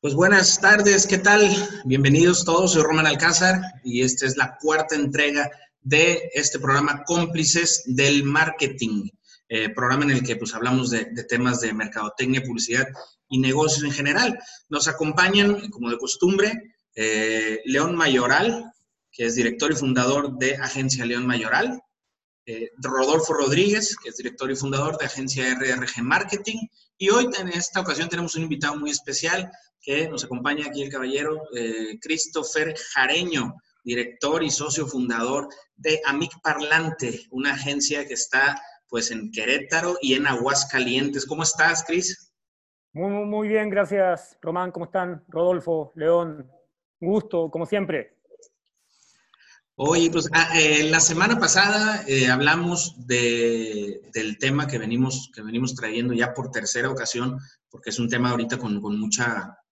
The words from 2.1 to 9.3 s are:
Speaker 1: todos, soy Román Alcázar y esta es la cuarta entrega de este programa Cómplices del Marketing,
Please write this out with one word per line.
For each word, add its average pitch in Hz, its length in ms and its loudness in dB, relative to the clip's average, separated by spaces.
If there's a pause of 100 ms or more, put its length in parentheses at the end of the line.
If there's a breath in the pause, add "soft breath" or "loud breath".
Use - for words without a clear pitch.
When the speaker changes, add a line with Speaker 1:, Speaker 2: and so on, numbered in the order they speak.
Speaker 1:
todos, 175 300 4
soy 160 80 6
Román 156 240 4
Alcázar 170 520 4 (240)
y 123 200 0
esta 127 240 0
es 131 100 0
la 127 240 -2
cuarta 156 340 0
entrega 143 560 0 (300 loud breath)
de 165 540 2
este 147 240 -2
programa 143 480 0
Cómplices 170 800 0
del 139 360 4
Marketing, 139 840 0 (400 soft breath)